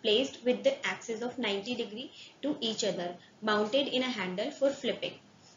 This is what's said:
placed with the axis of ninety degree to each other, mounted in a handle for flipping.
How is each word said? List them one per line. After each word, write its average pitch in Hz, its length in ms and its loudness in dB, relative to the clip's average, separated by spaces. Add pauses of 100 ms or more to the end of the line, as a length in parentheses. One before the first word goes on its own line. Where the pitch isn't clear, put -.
placed 226 420 2
with 233 200 4
the 269 220 4
axis 208 360 -4
of 247 160 -4
ninety 214 380 0
degree 220 360 -6 (300)
to 285 180 0
each 220 240 -2
other, 175 320 -2 (280)
mounted 214 440 2
in 254 140 2
a 254 80 0
handle 202 400 -4
for 277 220 2
flipping. - 420 -4 (440)